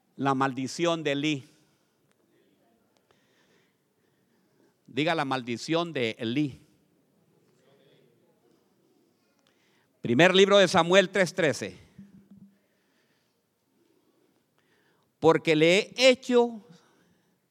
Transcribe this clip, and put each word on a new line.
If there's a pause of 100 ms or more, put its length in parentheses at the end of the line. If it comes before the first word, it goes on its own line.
(160)
la
maldición
de
Elí. (3500)
Diga:
"La
maldición
de
Elí". (3500)
Primer
libro
de
Samuel
tres
trece. (3500)
"Porque
le
he
hecho, (880)